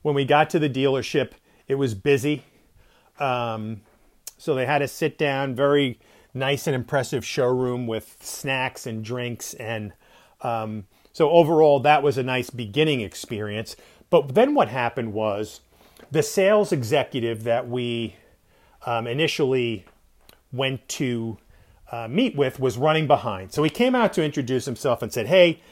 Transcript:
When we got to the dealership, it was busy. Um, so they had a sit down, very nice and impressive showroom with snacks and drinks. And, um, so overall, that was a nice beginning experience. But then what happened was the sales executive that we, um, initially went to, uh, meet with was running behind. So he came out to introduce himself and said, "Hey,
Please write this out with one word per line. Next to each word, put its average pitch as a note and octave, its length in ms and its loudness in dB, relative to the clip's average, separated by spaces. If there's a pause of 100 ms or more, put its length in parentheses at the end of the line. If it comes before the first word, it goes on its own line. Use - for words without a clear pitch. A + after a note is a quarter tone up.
When D3+ 140 -2
we C#3 100 2
got D3 260 4
to E3 80 2
the D3 100 2
dealership, C3+ 640 0 (360)
it C3+ 80 0
was C3+ 180 0
busy. C#3 500 0 (760)
Um, A2+ 600 -4 (560)
so D3 180 -2
they B2+ 100 0
had C#3+ 160 2
a C3+ 60 -2
sit - 300 -4
down, C#3 360 -2
very C#3 460 2 (340)
nice C3+ 320 -2
and C#3+ 100 0
impressive B2+ 500 -4
showroom B2 640 0
with A2 340 -6
snacks C3 680 -6
and A2 160 -8
drinks. A#2+ 520 -8
And, A2 380 -8 (480)
um, A2 440 -6 (280)
so D3+ 160 2
overall, D#3 520 6
that D3 200 6
was C#3 160 2
a C3 60 -2
nice B2+ 260 -2
beginning B2 520 0
experience. G#2 760 -8 (340)
But C#3+ 240 4
then C#4 220 4
what G3 140 2
happened A#2 440 -4
was G#2+ 480 -4 (480)
the D3 140 0
sales G3+ 480 2
executive A#2 720 -2
that A#2+ 260 0
we, A#2 460 -4 (680)
um, A#2 220 -2
initially B2+ 800 -2 (680)
went C3 380 -4
to, A#2 480 -4 (540)
uh, A#2 180 -10
meet A3 260 0
with C3+ 240 0
was B2 180 0
running D#3 300 2
behind. A2 460 0
So D3 100 -2
he D#3 60 2
came B3 240 0
out A#3 200 2
to E3 100 0
introduce C3+ 420 -2
himself B2+ 360 -2
and A2 100 -6
said, A2+ 160 -4
"Hey, F3 340 2 (100)